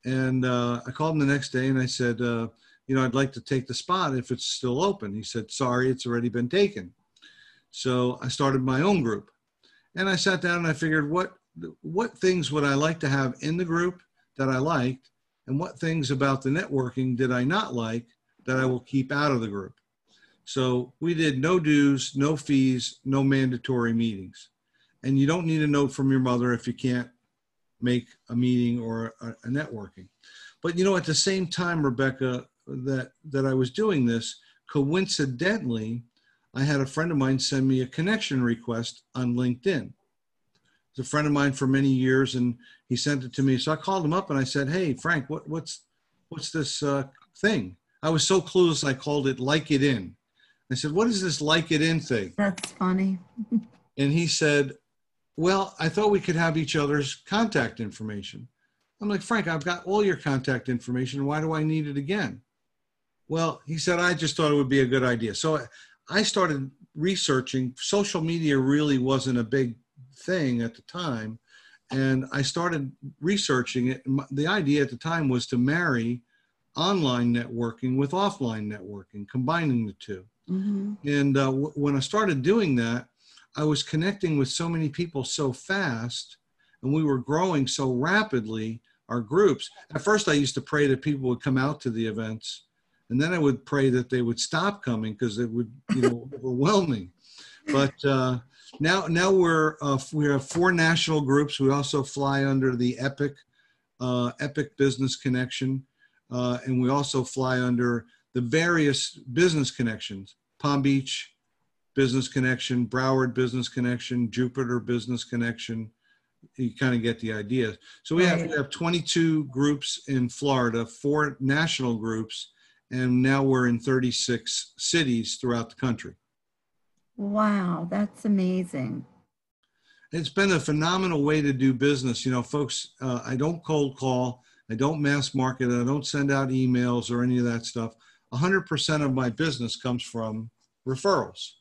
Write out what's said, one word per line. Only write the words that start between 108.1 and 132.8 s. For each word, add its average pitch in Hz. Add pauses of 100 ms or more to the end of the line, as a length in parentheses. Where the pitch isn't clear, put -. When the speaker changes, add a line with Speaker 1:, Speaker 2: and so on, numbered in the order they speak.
Speaker 1:
the 123
various 156 (200)
business 156
connections: 104 (240)
Palm 143
Beach 135 (640)
Business 131
Connection, 127
Broward 131
Business 123
Connection, 123
Jupiter 123
Business 117
Connection. 117 (640)
You 123
kinda 127
get 113
the 110
idea. 107 (240)
So -
we 180
have, 170
Speaker 2:
Right. 160
Speaker 1:
we 156
have 139
twenty-two 165
groups 139
in 127
Florida, 120
four 143
national 135
groups, 110 (380)
and 127
now 139
we're 131
in 120
thirty-six 123
cities 127
throughout 120
the -
country. 120 (1000)
Speaker 2:
Wow, 202
that's 208
amazing. 185 (1080)
Speaker 1:
It's 160
been 196
a 160
phenomenal 165
way 151
to 143
do 131
business. 127
You 127
know, 123
folks, - (120)